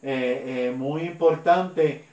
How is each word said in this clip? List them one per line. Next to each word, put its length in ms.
eh, 680
eh, 80
muy 260
importante 1120